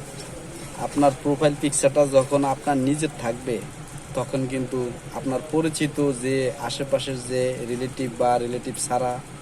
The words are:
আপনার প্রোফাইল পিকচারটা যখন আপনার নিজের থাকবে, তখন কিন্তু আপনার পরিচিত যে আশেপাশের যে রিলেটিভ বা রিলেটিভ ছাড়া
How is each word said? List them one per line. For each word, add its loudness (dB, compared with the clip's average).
আপনার 4
প্রোফাইল 4
পিকচারটা 4
যখন 4
আপনার 2
নিজের 2
থাকবে, -2
তখন -2
কিন্তু -2
আপনার -2
পরিচিত 2
যে 2
আশেপাশের -2
যে 2
রিলেটিভ -4
বা 4
রিলেটিভ -4
ছাড়া 0